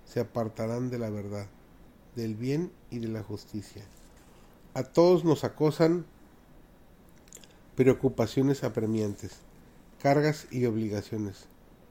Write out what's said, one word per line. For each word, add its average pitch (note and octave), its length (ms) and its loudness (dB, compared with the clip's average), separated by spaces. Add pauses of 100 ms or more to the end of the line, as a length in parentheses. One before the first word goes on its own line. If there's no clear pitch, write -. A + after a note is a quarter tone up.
se - 160 -4
apartarán A#2 680 -4
de B2 80 -6
la A2+ 120 -4
verdad, G2+ 360 -8 (680)
del A2+ 200 -4
bien C#3 380 -4 (180)
y B2 80 -8
de A2+ 100 -6
la A2 140 -6
justicia. G#2 600 -12 (920)
A C3 80 -2
todos E3+ 420 6
nos D3+ 200 4
acosan D#3+ 640 2 (1700)
preocupaciones C3 880 2
apremiantes, G#2+ 760 -4 (600)
cargas D3 500 2
y B2 140 -2
obligaciones, G#2+ 840 -4 (440)